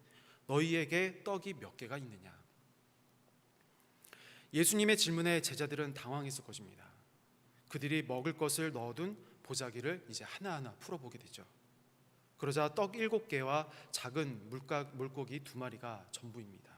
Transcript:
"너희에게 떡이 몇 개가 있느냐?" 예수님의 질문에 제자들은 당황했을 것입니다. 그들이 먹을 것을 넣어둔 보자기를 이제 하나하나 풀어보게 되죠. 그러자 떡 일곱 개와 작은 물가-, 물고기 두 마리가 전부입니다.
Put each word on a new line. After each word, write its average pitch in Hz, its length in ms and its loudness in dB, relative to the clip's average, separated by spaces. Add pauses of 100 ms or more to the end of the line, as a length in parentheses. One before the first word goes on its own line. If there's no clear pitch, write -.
(460)
"너희에게 165 800 4
떡이 196 300 -2
몇 110 240 -12
개가 127 180 -6
있느냐?" 95 420 -10 (2250)
예수님의 208 460 8
질문에 165 420 6
제자들은 143 540 0
당황했을 139 500 -4
것입니다. 92 420 -14 (800)
그들이 147 340 0
먹을 127 320 0
것을 156 380 2
넣어둔 123 440 -4 (280)
보자기를 135 640 -4
이제 107 140 -8
하나하나 139 500 -6
풀어보게 127 440 -10
되죠. - 280 -16 (920)
그러자 151 380 2
떡 202 220 2
일곱 220 320 0
개와 143 420 2 (200)
작은 127 580 -2
물가-, 135 360 -2 (100)
물고기 135 460 -4
두 135 180 -12
마리가 113 520 -8
전부입니다. 107 680 -12